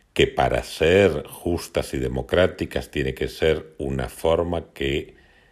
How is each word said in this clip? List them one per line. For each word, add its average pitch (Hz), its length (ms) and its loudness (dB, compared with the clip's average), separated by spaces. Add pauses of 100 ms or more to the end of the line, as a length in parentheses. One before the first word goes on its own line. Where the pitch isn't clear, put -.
(120)
que - 140 4
para 62 360 0
ser 85 640 4
justas - 680 -4
y 69 40 -2
democráticas 69 920 0
tiene 67 240 -4
que 67 140 -4
ser 78 500 -2
una 67 300 -4
forma 82 640 -2
que 71 420 -4 (380)